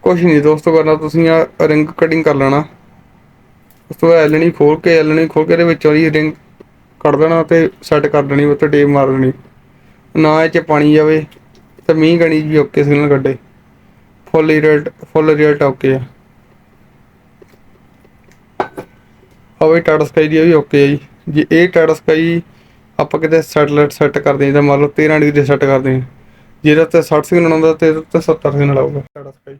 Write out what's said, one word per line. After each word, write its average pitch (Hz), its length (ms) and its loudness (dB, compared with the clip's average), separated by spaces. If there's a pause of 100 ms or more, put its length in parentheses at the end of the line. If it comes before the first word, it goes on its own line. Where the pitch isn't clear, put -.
ਕੁਛ 180 180 0
ਨਹੀਂ 160 200 2
ਦੋਸਤੋ 151 340 0
ਕਰਨਾ, 156 220 2
ਤੁਸੀਂ 156 320 -2
ਆਹ 160 380 0
ਰਿੰਗ 151 200 0 (100)
ਕਟਿੰਗ 160 260 -2
ਕਰ 151 120 0
ਲੈਣਾ। 139 280 0 (1300)
ਉਸ - 80 -16
ਤੋਂ 165 120 0
ਬਾਅਦ 165 120 6
ਐਲ 151 140 2
ਐਨ 156 40 2
ਬੀ 165 120 2
ਖੋਲ 151 280 0
ਕੇ, 170 180 0
ਐਲ 156 140 0
ਐਨ 156 60 0
ਬੀ 160 100 0
ਖੋਲ 156 180 -2
ਕੇ 170 80 0
ਇਹਦੇ 170 120 0
ਵਿੱਚੋਂ 156 280 0
ਦੀ 160 180 2
ਰਿੰਗ 156 200 -2 (720)
ਕੱਢ 147 140 0
ਦੇਣਾ 160 280 0
ਤੇ 165 260 0 (120)
ਸੈੱਟ 147 260 -2
ਕਰ 147 160 0
ਦੇਣੀ, 139 220 -2
ਉੱਤੇ 147 220 0
ਟੇਪ 147 220 2
ਮਾਰ 139 200 2
ਦੇਣੀ। 131 220 -2 (840)
ਨਾ 156 280 2
ਇਹ 165 60 0
'ਚ 165 140 -2
ਪਾਣੀ 151 300 0
ਜਾਵੇ 156 300 2 (640)
ਤੇ 165 60 2
ਮੀਂਹ 160 260 2
ਕਣੀ 160 220 0
ਵੀ 151 180 -2
ਓਕੇ 147 240 -2
ਸਿਗਨਲ 143 260 0
ਕੱਢੇ, 135 260 0 (920)
ਫੁੱਲ 160 220 -4
ਰਿਜ਼ਲਟ, 151 400 0 (160)
ਫੁੱਲ 156 240 -2
ਰਿਜ਼ਲਟ 151 340 0
ਓਕੇ 135 300 -2
ਆ। 131 60 -4 (3500)
ਆਹ 156 80 0
ਵੀ 165 120 2
ਟਾਟਾ 156 240 0
ਸਕਾਈ 156 220 -2
ਦੀ, 156 100 -2
ਇਹ 160 80 2
ਵੀ 170 80 2
ਓਕੇ 147 300 0
ਆ 139 40 2
ਜੀ। 143 120 -2 (300)
ਜੇ 151 220 -2
ਇਹ 170 180 2
ਟਾਟਾ 160 240 0
ਸਕਾਈ 165 480 -2 (580)
ਆਪਾਂ 151 200 -4
ਕਿਤੇ 160 240 0
ਸੈਟੇਲਾਈਟ 147 480 0
ਸੈੱਟ 143 280 -2
ਕਰਦੇ 139 260 -2
ਹਾਂ, 139 80 0
ਤਾਂ 143 80 2
ਮੰਨ 143 200 0
ਲਓ 147 100 0
ਤੇਰਾਂ 156 280 0
ਡਿਗਰੀ 147 260 0
ਸੈੱਟ 139 200 0
ਕਰਦੇ 135 280 0
ਹਾਂ, 131 80 -2 (640)
ਜਿਹਦੇ 151 180 4
ਉੱਤੇ 165 220 0
ਸੱਠ 147 220 -2
ਸਿਗਨਲ 170 260 0
ਆਉਂਦਾ 160 220 2
ਤੇ 156 140 0
ਇਹਦੇ 156 120 0
ਉੱਤੇ 165 220 -6
ਸੱਤਰ 160 300 -2
ਸਿਗਨਲ 143 260 -2
ਆਊਗਾ 139 320 -4
ਟਾਟਾ 139 220 -20
ਸਕਾਈ। 139 280 -20